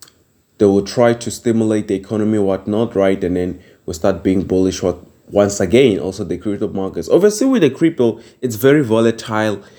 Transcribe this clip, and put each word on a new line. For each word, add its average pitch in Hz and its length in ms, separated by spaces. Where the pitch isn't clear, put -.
they 107 60
will 98 200
try 120 280
to 117 180
stimulate 107 580
the 101 60
economy, 107 440
whatnot, 104 580
right? 98 260
And 90 140
then 90 260
we'll 87 100
start 92 280
being 95 200
bullish 95 400
what, 90 160
once 101 300
again, 107 380
also 95 260
the 90 140
crypto 101 300
markets. 95 420
Obviously, 208 360
with 262 140
the 151 80
crypto, 131 520
it's 120 160
very 139 260
volatile. 110 800